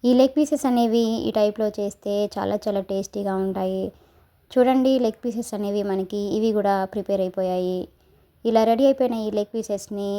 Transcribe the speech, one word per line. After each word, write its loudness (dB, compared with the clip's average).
ఈ 4
లెగ్ 6
పీసెస్ 0
అనేవి 2
ఈ -2
టైప్‌లో 0
చేస్తే -6
చాలా -4
చాలా -4
టేస్టీగా -6
ఉంటాయి. -4
చూడండి, 4
లెగ్ -2
పీసెస్ -6
అనేవి -2
మనకి -4
ఇవి 2
కూడా 2
ప్రిపేర్ -2
అయిపోయాయి. -2
ఇలా 4
రెడీ 4
అయిపోయిన 2
ఈ -4
లెగ్ -4
పీసెస్ని -6